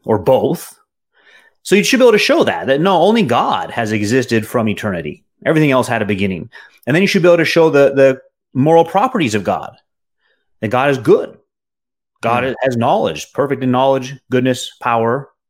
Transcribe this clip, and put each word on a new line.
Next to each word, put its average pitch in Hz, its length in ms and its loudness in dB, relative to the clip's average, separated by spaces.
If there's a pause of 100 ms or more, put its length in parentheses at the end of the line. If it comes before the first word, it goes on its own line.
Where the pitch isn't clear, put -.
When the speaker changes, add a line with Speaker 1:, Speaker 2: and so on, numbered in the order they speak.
Speaker 1:
or 107 140 0
both. 135 600 -2 (840)
So 185 120 0
you 202 80 4
should 254 160 0
be 254 60 6
able 226 80 6
to 208 40 4
show 269 280 2
that, 90 220 -4
that 139 140 0
no, 180 200 2
only 214 220 2
God 113 480 -2
has 113 200 -4
existed 110 560 -2
from 110 220 -2
eternity. 87 540 -8 (220)
Everything 156 260 2
else 123 160 2
had 117 140 -2
a 104 40 -4
beginning. 98 440 -4 (380)
And 127 80 0
then 180 80 2
you 196 40 2
should 196 160 0
be 175 40 4
able 170 100 6
to 156 80 2
show 160 240 2
the, 139 240 4
the 135 280 2 (320)
moral 160 320 4
properties 190 500 -2
of 101 80 -2
God, 87 320 -6 (840)
that 110 80 -4
God 127 200 0
is 135 80 0
good. - 400 0 (840)
God 120 220 -2
Speaker 2:
Hmm. 131 180 -4
Speaker 1:
has 127 160 -2
knowledge, 117 560 -2
perfect 135 300 -4
in 127 80 0
knowledge, 135 440 0 (160)
goodness, 127 480 -2
power. 120 500 -2 (200)